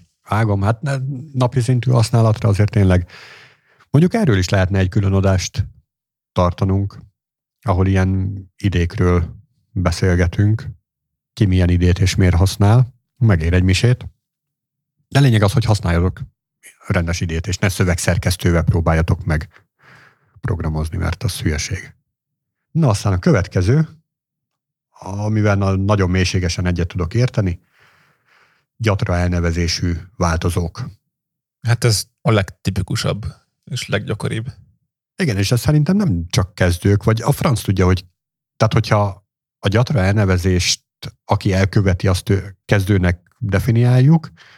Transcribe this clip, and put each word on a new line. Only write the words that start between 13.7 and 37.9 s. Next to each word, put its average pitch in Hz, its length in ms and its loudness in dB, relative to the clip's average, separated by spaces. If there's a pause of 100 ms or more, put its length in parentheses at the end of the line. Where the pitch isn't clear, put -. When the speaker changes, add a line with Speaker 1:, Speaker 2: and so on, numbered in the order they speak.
Speaker 1:
De 135 120 2
lényeg 117 220 4
az, 101 100 -2
hogy 110 120 0
használjatok 90 560 0 (640)
rendes 85 340 -2
idét, 82 260 -4
és 90 120 -6
ne 101 100 -2
szövegszerkesztővel 87 960 -2
próbáljatok 82 600 0
meg 78 240 -4 (920)
programozni, 80 560 -4
mert 85 260 -4
az - 180 -6
hülyeség. - 540 -6 (760)
Na, 156 180 2
aztán 101 240 0
a 90 60 0
következő, 98 720 2 (1120)
amivel 104 560 0
na-, 98 220 0
nagyon 98 340 2
mélységesen 90 560 0
egyet 87 220 0
tudok 87 260 -6
érteni, 110 460 0 (1160)
gyatra 95 400 -2
elnevezésű 87 800 -2 (200)
változók. 85 720 -4 (720)
Speaker 2:
Hát 113 240 0
ez 113 200 2 (160)
a - 100 0
legtipikusabb - 960 -2 (380)
és - 240 -10
leggyakoribb. 110 640 -6 (640)
Speaker 1:
Igen, 139 200 -2
és 98 140 0
ez 120 100 2
szerintem 151 360 2
nem 98 320 0
csak - 260 -2
kezdők, 95 480 2
vagy 110 200 0
a 147 100 2
franc 139 280 -2
tudja, 95 240 0
hogy, 92 200 2 (520)